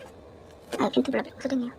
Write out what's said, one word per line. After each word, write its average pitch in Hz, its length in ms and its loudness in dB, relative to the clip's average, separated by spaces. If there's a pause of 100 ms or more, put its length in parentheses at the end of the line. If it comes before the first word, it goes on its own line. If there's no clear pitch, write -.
(760)
아, - 120 4
틴트 254 200 2
블랙 220 260 0
없어졌네요. 254 420 -2